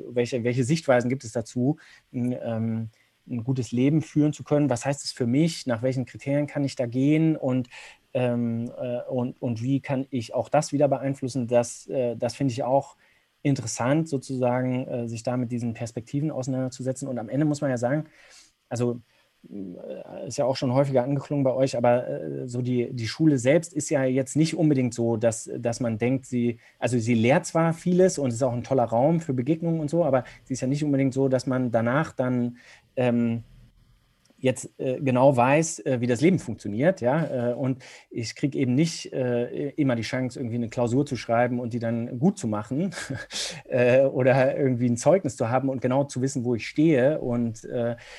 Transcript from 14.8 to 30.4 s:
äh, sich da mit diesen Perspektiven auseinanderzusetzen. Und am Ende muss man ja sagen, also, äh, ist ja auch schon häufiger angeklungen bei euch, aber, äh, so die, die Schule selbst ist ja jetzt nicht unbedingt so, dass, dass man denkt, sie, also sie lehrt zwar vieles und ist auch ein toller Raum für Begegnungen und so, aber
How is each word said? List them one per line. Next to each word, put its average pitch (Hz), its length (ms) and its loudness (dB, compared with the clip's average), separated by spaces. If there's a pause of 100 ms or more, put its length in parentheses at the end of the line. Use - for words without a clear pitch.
äh, 120 200 -6
sich 113 160 -8
da 123 140 -2
mit 120 140 -2
diesen 120 220 -4
Perspektiven 139 580 -4
auseinanderzusetzen. 131 760 -4
Und 123 120 -6
am 110 100 -8
Ende 139 160 2
muss 147 160 0
man 143 80 0
ja 127 80 0
sagen, 135 280 0 (640)
also, 120 320 -2 (480)
äh, - 800 -12
ist 120 100 -8
ja 139 80 0
auch 131 100 2
schon 127 180 0
häufiger 135 300 4
angeklungen 143 400 -2
bei 131 100 4
euch, 131 240 0
aber, 120 300 4
äh, 139 400 -6
so 123 140 -4
die, 123 320 0
die 117 140 -6
Schule 151 300 4
selbst 143 360 2
ist - 160 -6
ja 143 140 0
jetzt 131 320 -2
nicht 160 220 2
unbedingt 131 360 2
so, 117 220 0
dass, 113 420 0
dass 117 220 -4
man 117 180 -2
denkt, 127 280 0
sie, 120 340 0 (200)
also 123 200 0
sie 117 140 0
lehrt 123 320 4
zwar 165 280 2
vieles 180 440 2
und 139 120 -2
ist 117 140 -2
auch 123 100 0
ein 117 100 -4
toller 127 220 2
Raum 139 360 2
für 143 120 -4
Begegnungen 160 460 0
und 147 100 -4
so, 170 140 2
aber 165 200 2 (200)